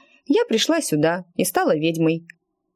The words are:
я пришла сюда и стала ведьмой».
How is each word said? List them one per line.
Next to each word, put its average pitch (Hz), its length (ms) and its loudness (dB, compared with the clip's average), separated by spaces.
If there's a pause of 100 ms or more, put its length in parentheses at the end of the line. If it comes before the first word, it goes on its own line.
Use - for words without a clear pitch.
(260)
я 415 180 2
пришла 302 360 0
сюда 165 440 -2 (120)
и 180 80 0
стала 285 320 0
ведьмой». 165 500 0 (500)